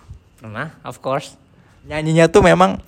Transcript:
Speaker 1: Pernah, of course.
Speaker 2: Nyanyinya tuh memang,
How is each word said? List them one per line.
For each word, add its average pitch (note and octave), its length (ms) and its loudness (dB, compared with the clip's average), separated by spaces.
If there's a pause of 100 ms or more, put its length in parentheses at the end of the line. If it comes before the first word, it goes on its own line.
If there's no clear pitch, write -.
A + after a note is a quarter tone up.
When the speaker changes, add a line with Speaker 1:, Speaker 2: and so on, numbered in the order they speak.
(360)
Speaker 1:
Pernah, A#2+ 380 -16 (100)
of B2+ 160 -18
course. - 400 -10 (420)
Speaker 2:
Nyanyinya D#3 480 0
tuh - 160 4
memang, F#3 420 2